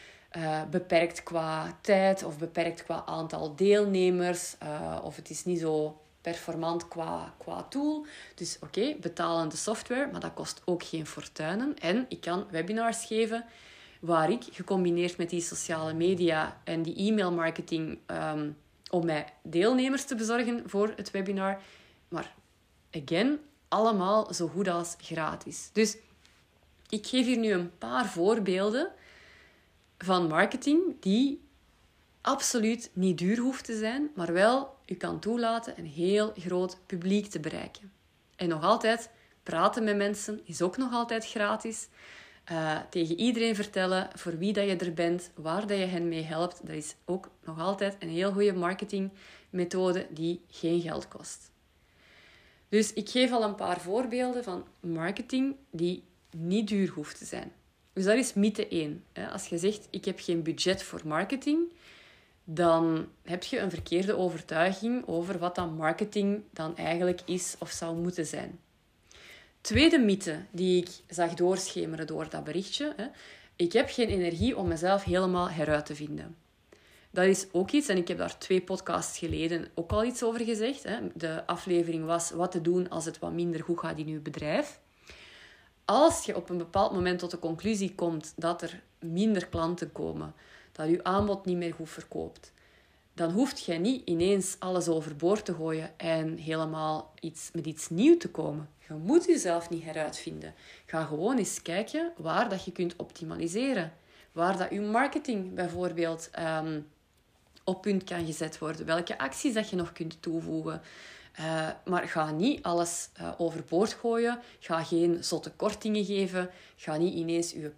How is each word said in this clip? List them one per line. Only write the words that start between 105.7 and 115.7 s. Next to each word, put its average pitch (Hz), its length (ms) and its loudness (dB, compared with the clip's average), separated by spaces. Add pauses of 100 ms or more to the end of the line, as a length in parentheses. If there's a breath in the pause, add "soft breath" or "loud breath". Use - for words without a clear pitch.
ehm, 160 500 -2 (840)
op 185 180 -2
punt 190 220 2
kan 170 220 -4
gezet 160 320 -4
worden. 156 280 -6
Welke 170 320 0
acties 254 360 -2
dat 214 160 0
je 185 60 -2
nog 170 160 -2
kunt 165 300 -8
toevoegen. 160 600 -4 (500 loud breath)
Eh, 160 360 -2 (160)
maar 180 240 0
ga 156 220 0
niet 180 320 2
alles, 175 520 0
eh, 170 240 -6
overboord 165 540 2
gooien. 233 480 0 (180 loud breath)
Ga 165 240 -2
geen 170 420 2
zotte 156 260 -4
kortingen 208 540 0